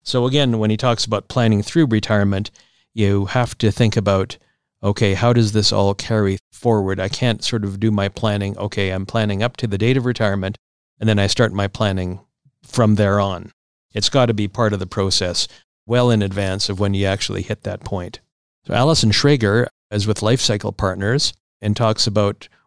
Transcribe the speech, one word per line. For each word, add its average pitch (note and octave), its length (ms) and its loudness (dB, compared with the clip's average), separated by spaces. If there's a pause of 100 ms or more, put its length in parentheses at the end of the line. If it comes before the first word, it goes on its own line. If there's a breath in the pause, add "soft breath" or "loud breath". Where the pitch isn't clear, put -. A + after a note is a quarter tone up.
So B2 220 0
again, C3 320 2
when G#2+ 120 2
he A2 60 0
talks A#2+ 280 0
about G#2+ 240 -4
planning A2+ 340 2
through D#3+ 240 2
retirement, G#2 640 0 (440 soft breath)
you G2+ 320 2
have A#2+ 320 -2
to G#2+ 120 2
think A2 260 2
about, G2 420 0 (440)
okay, G2+ 320 0
how A#2+ 180 2
does A2 200 2
this G#2 200 2
all G2+ 220 2
carry G2+ 440 0 (120)
forward? G2 480 0
I F#2+ 100 -4
can't A#2 360 -2
sort A2 200 -2
of G2 140 -6
do A2 120 0
my G2 180 0
planning, G2+ 500 -2
okay, G2 320 -4
I'm F#2+ 160 -4
planning G#2 360 -2
up B2 160 -2
to B2 80 -4
the G2+ 120 -2
date A#2+ 200 2
of A#2+ 80 -2
retirement, G2+ 500 -2 (420)
and G#2+ 100 0
then G#2 100 4
I G2 80 2
start A2+ 260 2
my G2+ 160 -2
planning F#2+ 520 -4 (420)
from G#2+ 320 2
there G2+ 260 2
on. F2+ 300 -4 (420)
It's G#2+ 160 -2
gotta A#2+ 260 2
be G#2 140 -2
part G#2+ 240 0
of G2+ 60 -2
the F#2+ 80 -6
process F#2+ 600 -2 (400 soft breath)
well B2 240 2
in G#2+ 120 4
advance G2 460 -4
of G2 120 -4
when G2+ 140 0
you G2 120 0
actually G2 360 -2
hit - 220 -8
that G2 200 -10
point. F2+ 360 -8 (460)
So - 60 -8
Allison C3 380 2
Schrager A#2+ 560 2 (240)
is G#2 160 -2
with G#2+ 160 -2
Life A2+ 180 2
Cycle G#2 320 -2
Partners G2+ 640 -2 (260)
and G#2 160 -2
talks A2 300 0
about, G2+ 420 0 (180)